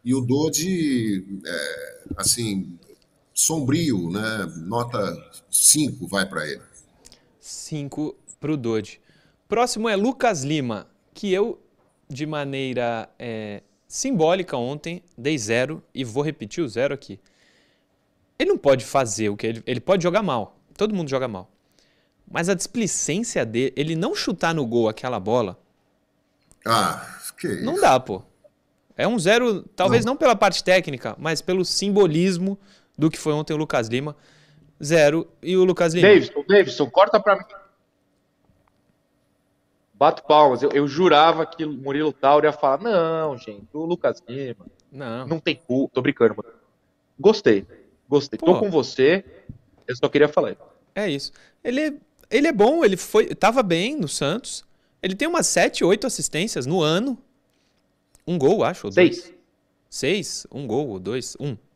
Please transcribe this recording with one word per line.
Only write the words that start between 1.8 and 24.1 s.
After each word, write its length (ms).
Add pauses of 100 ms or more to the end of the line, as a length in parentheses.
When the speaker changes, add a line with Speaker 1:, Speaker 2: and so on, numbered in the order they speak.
Speaker 1:
assim, 600 (540)
sombrio, 800
né? 360 (120)
Nota 400 (520)
cinco 560
vai 200
pra 200
ele. 140 (800)
Speaker 2:
Cinco 720 (260)
pro 160
Dodi. 440 (480)
Próximo 400
é 80
Lucas 460
Lima, 440 (280)
que 180
eu, 260 (480)
de 200
maneira, 840 (100)
é, 440 (260)
simbólica 720
ontem, 440 (140)
dei 220
zero 440 (120)
e 100
vou 180
repetir 400
o 60
zero 240
aqui. 260 (1200)
Ele 120
não 80
pode 260
fazer 460
o 80
que 80
ele, 200
ele 140
pode 220
jogar 200
mal, 360 (180)
todo 180
mundo 140
joga 200
mal. 220 (800)
Mas 180
a 60
displicência 920
dele, 300
ele 200
não 180